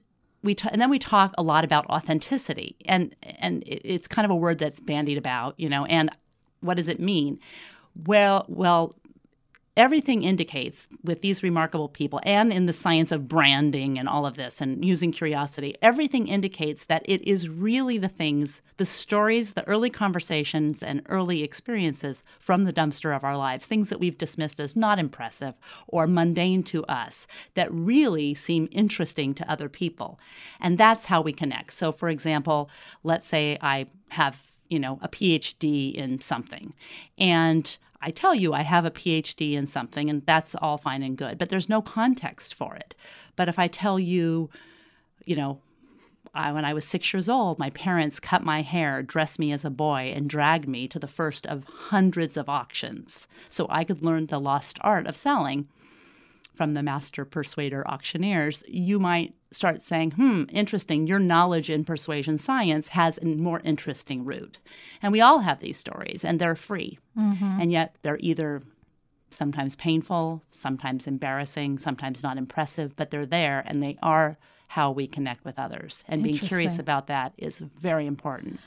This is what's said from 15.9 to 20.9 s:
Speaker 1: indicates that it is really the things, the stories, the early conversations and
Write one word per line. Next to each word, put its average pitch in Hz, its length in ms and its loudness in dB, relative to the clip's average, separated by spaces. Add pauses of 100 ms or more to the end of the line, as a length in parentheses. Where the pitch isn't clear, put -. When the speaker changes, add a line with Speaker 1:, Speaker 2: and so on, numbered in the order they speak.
Speaker 1:
indicates 190 580 -2
that 160 200 0
it 190 240 2
is 185 180 2
really 220 520 0
the 190 100 -2
things, 147 500 -2 (180)
the 185 100 0
stories, 214 680 0
the - 140 -6
early 220 240 2
conversations 156 880 -2
and 143 280 -6